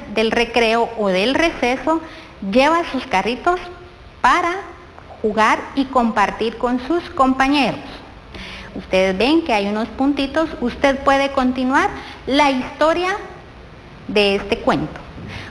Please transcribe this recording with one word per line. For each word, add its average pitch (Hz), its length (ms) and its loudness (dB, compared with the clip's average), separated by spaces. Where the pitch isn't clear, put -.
del 220 180 2
recreo 226 680 2
o 208 120 2
del 202 260 2
receso 311 640 0
lleva 302 400 4
sus 262 140 -4
carritos 240 540 0
para 339 300 4
jugar 220 380 2
y 269 100 2
compartir 226 720 0
con 247 300 0
sus 339 220 -2
compañeros. 262 720 2
Ustedes 190 420 2
ven 302 260 4
que 247 100 0
hay 202 140 0
unos 214 220 -2
puntitos, 277 600 0
usted 254 380 0
puede 277 320 2
continuar 262 580 2
la 277 240 4
historia 330 680 0
de 202 280 2
este - 240 -2
cuento, - 400 -2